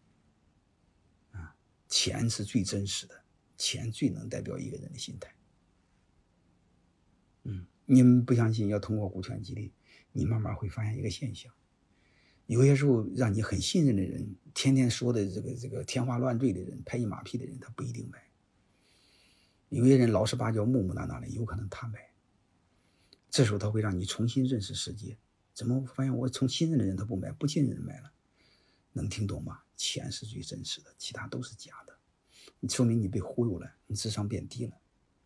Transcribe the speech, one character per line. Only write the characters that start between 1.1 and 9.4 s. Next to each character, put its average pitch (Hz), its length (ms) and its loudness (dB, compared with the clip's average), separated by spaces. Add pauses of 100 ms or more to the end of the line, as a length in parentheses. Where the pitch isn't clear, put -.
啊， 80 160 -14 (340)
钱 - 400 0
是 107 160 -4
最 101 200 0
真 98 220 -2
实 - 200 -6
的， - 160 -20 (360)
钱 - 320 -4
最 - 180 0
能 55 200 -6
代 - 120 -6
表 - 180 -6
一 - 120 -8
个 - 80 -8
人 - 120 -14
的 - 80 -14
心 - 220 -10
态。 - 140 -18 (2000)
嗯， 92 220 -8 (180)
你 127 180 10
们 123 220 10
不 123 100 2
相 113 180 4
信， 110 160 0
要 104 100 2
通 110 180 -2
过 104 100 -2
股 131 140 -6
权 107 220 -8